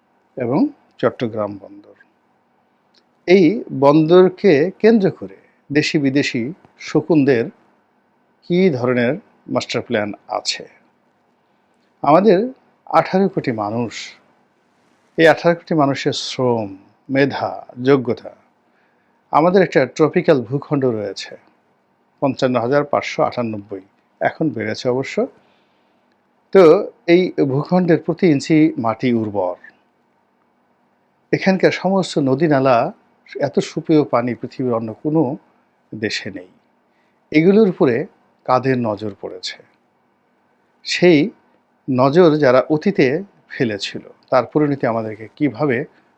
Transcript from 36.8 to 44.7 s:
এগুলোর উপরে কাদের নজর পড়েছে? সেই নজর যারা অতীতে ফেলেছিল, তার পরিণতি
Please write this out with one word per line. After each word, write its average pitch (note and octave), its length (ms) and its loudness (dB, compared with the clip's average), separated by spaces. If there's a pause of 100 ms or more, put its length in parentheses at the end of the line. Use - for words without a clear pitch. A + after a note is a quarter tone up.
এগুলোর F#3+ 380 4
উপরে D3+ 380 0 (380)
কাদের B2+ 340 0
নজর G#2+ 420 -6
পড়েছে? - 420 -14 (1200)
সেই F3 460 2 (600)
নজর C#3+ 460 4
যারা C3 240 4 (100)
অতীতে D#3 520 0 (260)
ফেলেছিল, A2 520 -6 (300)
তার B2 160 2
পরিণতি C#3+ 400 -2